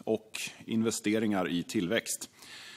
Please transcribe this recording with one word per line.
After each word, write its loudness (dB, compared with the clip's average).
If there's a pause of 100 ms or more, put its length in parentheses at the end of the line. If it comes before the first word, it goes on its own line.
och -2 (260)
investeringar 2
i 2
tillväxt. -2 (460)